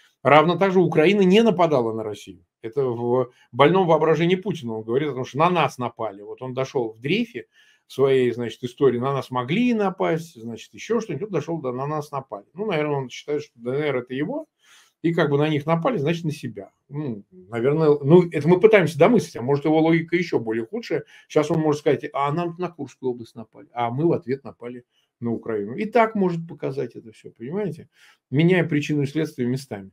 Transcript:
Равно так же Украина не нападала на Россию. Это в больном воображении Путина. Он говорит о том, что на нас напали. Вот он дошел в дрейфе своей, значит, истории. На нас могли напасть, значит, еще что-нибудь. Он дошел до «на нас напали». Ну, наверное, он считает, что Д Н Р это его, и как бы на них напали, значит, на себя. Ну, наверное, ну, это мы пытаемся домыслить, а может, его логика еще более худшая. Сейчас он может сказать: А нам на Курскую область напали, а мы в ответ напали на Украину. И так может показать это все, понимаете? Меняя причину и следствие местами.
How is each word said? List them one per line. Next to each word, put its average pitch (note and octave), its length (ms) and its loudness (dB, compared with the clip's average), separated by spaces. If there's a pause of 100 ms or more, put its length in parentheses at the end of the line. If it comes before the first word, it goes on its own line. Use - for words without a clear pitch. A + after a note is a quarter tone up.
(240)
Равно D#3 340 6
так G3 160 2
же F#3 80 6
Украина E3 400 4
не F#3+ 220 6
нападала D#3 500 2
на A2 100 -8
Россию. G2+ 420 -12 (180)
Это A#2 220 -4
в A#2+ 460 0 (220)
больном E3 340 4
воображении D#3+ 480 2
Путина. E3 400 -6
Он A2 80 -8
говорит C3+ 260 -2
о C3+ 40 -6
том, B2 120 -6
что B2+ 140 -10
на E3 120 4
нас D#3 260 0
напали. A2 460 -8
Вот G#2+ 180 -16
он B2+ 120 -10
дошел B2+ 400 -4
в A2 60 -20
дрейфе D3+ 460 -4 (420)
своей, C3 440 2
значит, A#2 320 -8
истории. B2 360 0
На C3+ 140 -2
нас B2+ 180 -6
могли E3 420 -2
напасть, F#3 680 -2
значит, A2+ 320 -14
еще G#3+ 280 -4
что-нибудь. F3+ 280 -8
Он G3+ 40 -6
дошел E3 280 -6
до B2+ 120 -4
«на C3+ 140 -6
нас D3+ 240 -6
напали». A#2+ 420 -10
Ну, G3 120 -10
наверное, D3+ 320 -2
он C3 120 -6
считает, D3 340 -6
что - 160 -20
Д A#2 120 -6
Н C3 120 -4
Р C#3+ 140 -2
это B2 160 -8
его, G3 340 -6 (560)
и E3 100 2
как E3 180 2
бы C#3+ 60 4
на D3+ 120 2
них D3 180 -2
напали, E3 300 0
значит, E3 280 -2
на D3+ 60 -2
себя. G2+ 400 -12 (180)
Ну, C#3 420 -8
наверное, C3+ 580 0 (140)
ну, E3+ 280 8
это D3+ 180 -2
мы F3+ 120 6
пытаемся G3+ 380 6
домыслить, F#3+ 380 4
а A2 60 -8
может, C#3+ 220 0
его D#3 140 4
логика E3 380 2
еще F3 220 0
более A2+ 260 -4
худшая. A3 400 -6 (240)
Сейчас D3+ 220 0
он D#3+ 100 2
может D3 200 0
сказать: C#3 320 0
А C#3+ 200 -2
нам E3+ 260 -4
на F3 100 -6
Курскую C3 440 -10
область A#2 220 -18
напали, A#2 380 -20
а A#2 180 -2
мы D3 160 0
в D#3 60 2
ответ C3+ 320 -4
напали A#2+ 400 -16 (360)
на A#2 100 -4
Украину. A2 440 -6
И G#3+ 100 -4
так A3 300 2
может E3+ 320 0
показать C#3 480 -8
это A2+ 160 -18
все, - 200 -20
понимаете? D#3 580 -10 (420)
Меняя E3 320 4
причину D3 400 -2
и - 20 -2
следствие D3+ 420 -4
местами. G#2+ 460 -8